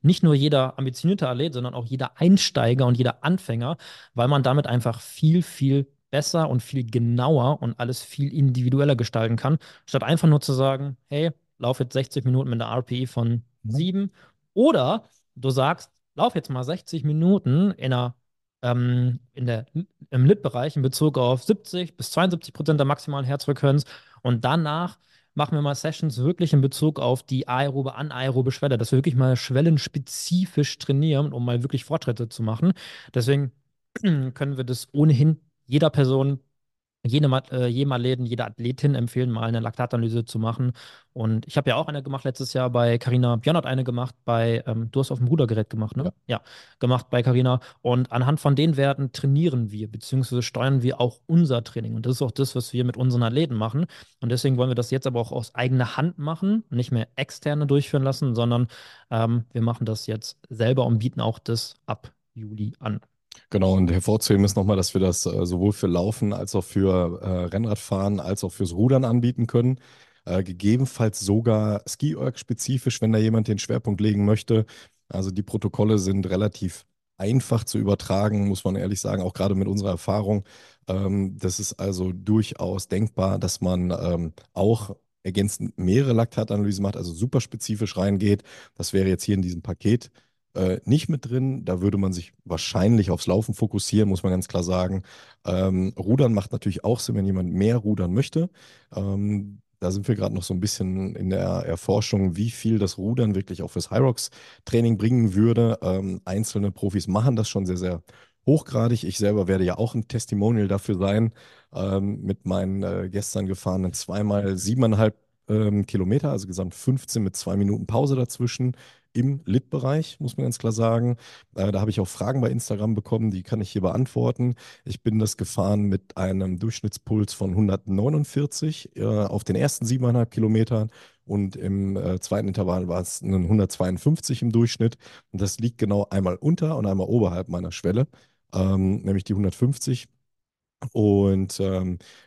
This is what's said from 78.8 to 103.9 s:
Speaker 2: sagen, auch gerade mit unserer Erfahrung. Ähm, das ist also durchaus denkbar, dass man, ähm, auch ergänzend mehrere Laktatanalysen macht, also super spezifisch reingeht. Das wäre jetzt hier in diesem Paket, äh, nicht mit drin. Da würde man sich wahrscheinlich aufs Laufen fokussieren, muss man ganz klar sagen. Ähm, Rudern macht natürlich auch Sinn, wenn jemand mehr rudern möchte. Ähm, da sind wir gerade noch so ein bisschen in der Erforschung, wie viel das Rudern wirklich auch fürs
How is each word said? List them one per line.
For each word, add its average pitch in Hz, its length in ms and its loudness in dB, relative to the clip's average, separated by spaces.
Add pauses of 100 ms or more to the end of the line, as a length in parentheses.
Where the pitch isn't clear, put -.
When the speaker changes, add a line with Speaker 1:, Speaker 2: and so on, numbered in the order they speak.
Speaker 2:
sagen, 98 240 -4
auch 90 100 -4
gerade 98 220 0
mit 101 120 0
unserer 101 240 -2
Erfahrung. 98 520 -2 (440)
Ähm, 98 520 -2
das 92 200 -4
ist 98 140 -8
also 92 380 -4
durchaus 95 760 -2
denkbar, 95 520 0
dass 92 220 -4
man, 90 300 0
ähm, 85 420 -4 (200)
auch 104 420 0 (280)
ergänzend 101 540 -4
mehrere 117 360 2
Laktatanalysen 104 720 0
macht, 98 120 -2
also 87 160 -8
super 117 300 -2
spezifisch 107 560 -6
reingeht. 101 460 2 (320)
Das - 180 -6
wäre 95 160 2
jetzt 92 140 0
hier 101 120 0
in 98 60 2
diesem 87 200 -4
Paket, 101 500 -2 (420)
äh, 92 320 0
nicht 151 240 2
mit 135 200 -4
drin. 131 360 -2
Da 92 160 -2
würde 98 160 6
man 95 160 2
sich 87 200 -8 (120)
wahrscheinlich 95 680 4
aufs - 160 -2
Laufen 101 260 2
fokussieren, 104 560 2
muss 92 140 0
man 95 80 0
ganz 92 160 -2
klar 90 160 -2
sagen. 92 400 -2 (420)
Ähm, 92 520 0
Rudern 120 360 2
macht 98 180 0
natürlich - 320 -4
auch 120 160 0
Sinn, 113 160 -4
wenn 98 100 0
jemand 92 260 0
mehr 101 260 2
rudern 95 360 0
möchte. 160 360 0 (460)
Ähm, 101 640 -2 (220)
da 90 100 -2
sind 98 160 -4
wir 117 80 2
gerade 101 200 -2
noch 95 80 -4
so - 100 -6
ein 92 60 -2
bisschen 95 560 -4
in 95 140 -4
der 92 160 0
Erforschung, 92 920 0
wie 107 140 -2
viel 110 300 0
das 98 180 0
Rudern 107 380 0
wirklich 90 260 -6
auch 87 80 -8
fürs - 220 -6